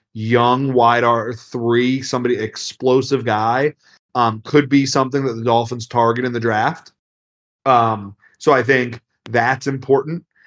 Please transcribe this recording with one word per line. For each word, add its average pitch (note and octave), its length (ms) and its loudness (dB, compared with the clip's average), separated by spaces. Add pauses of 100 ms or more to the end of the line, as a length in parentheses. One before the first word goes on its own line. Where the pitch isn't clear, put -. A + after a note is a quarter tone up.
(120)
young A#2+ 640 0
wide A#2+ 320 4
R A#2 280 0
three, B2 680 -2
somebody B2 340 -2
explosive B2+ 880 -2
guy, A#2 520 0 (380)
um, A#2 300 0
could D3 240 2
be C#3 180 2
something C3+ 380 -2
that B2+ 100 -2
the A2+ 120 -8
Dolphins A#2 420 0
target A#2 380 0
in B2 80 -4
the A#2 80 -4
draft. A#2 500 -2 (760)
Um, A2 480 0 (260)
so D3+ 120 2
I B2+ 100 4
think A#2+ 380 0 (300)
that's A#2+ 380 0
important. C#3 580 -2 (220)